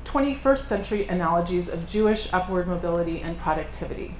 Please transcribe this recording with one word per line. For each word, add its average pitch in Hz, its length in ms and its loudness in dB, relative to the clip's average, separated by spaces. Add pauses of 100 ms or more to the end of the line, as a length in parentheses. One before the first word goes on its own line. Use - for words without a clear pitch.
twenty-first 269 640 2
century 202 400 0
analogies 175 640 2
of 170 180 -6
Jewish 214 460 2
upward 185 340 0
mobility 170 540 0
and 170 160 -6
productivity. - 840 -4